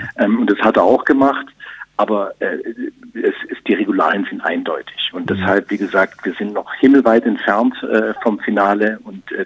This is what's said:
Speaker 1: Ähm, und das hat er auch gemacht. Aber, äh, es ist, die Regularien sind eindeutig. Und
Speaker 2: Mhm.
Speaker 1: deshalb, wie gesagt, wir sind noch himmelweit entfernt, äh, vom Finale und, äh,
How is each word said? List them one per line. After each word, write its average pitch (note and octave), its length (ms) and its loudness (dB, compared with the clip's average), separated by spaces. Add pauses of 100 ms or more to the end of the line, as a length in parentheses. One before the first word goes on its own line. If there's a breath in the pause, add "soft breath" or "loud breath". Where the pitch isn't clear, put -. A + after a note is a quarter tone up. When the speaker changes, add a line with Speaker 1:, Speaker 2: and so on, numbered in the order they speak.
(180 loud breath)
Speaker 1:
Ähm, A2 220 2
und A2+ 100 2
das G2+ 120 2
hat A2 160 4
er F2+ 60 4
auch A2+ 220 4
gemacht. C#3 400 2 (520 loud breath)
Aber, - 420 -2
äh, - 180 -2 (560)
es - 220 -2 (140)
ist, - 180 -10
die G#3 80 2
Regularien F#2 520 0
sind - 140 -10
eindeutig. E2+ 720 -6
Und F2 180 -8
Speaker 2:
Mhm. F#2+ 60 -2
Speaker 1:
deshalb, F#2+ 340 0
wie G#2 80 -2
gesagt, F#2+ 480 -2
wir F2+ 80 -4
sind G#2 200 -6
noch - 260 -6
himmelweit B2 480 6
entfernt, A2 560 0
äh, A2 400 0
vom G#2+ 160 0
Finale G#2 640 0
und, F#2+ 300 -16
äh, F#2+ 120 -6